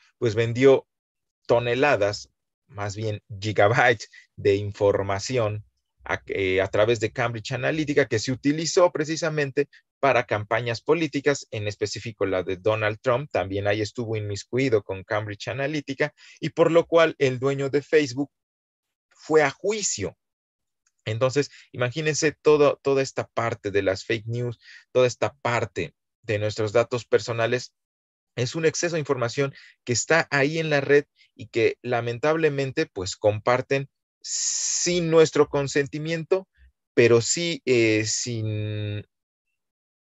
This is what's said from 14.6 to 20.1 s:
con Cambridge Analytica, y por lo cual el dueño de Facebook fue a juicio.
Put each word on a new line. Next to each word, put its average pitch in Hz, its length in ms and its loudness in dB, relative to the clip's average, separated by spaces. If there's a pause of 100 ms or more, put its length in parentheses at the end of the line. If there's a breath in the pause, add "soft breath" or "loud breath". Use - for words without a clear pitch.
con 95 200 -10
Cambridge 107 440 -6
Analytica, 139 680 -6 (260 loud breath)
y 147 100 -6
por 165 200 2
lo 165 160 4
cual 165 320 4
el 127 220 0
dueño 139 320 -2
de 143 100 0
Facebook 143 480 0 (800)
fue - 320 2
a 139 80 4
juicio. 196 680 -4 (880)